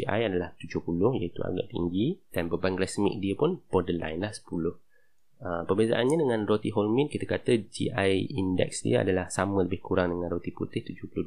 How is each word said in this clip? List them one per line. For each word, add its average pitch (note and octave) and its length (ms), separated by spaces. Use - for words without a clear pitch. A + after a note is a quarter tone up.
I G#2+ 240
adalah F2 240
tujuh F2 240
puluh, F2 400
iaitu F2+ 240
agak F2+ 240
tinggi, F2+ 640
dan E2+ 160
beban F2+ 320
glycemic F#2+ 400
dia G2 160
pun E3+ 320
borderline F2 560
lah, G#2+ 80
sepuluh. F2 480
Uh, E2+ 240
perbezaannya A#2 560
dengan A2 240
roti G#2+ 240
wholemeal, A2 400
kita G2+ 160
kata G#2+ 400
G - 240
I G2 400
index F#2+ 560
dia A2+ 160
adalah F#2 240
sama G2 400
lebih F2+ 160
kurang F2+ 320
dengan F2 160
roti - 240
putih, - 320
tujuh - 240
puluh - 160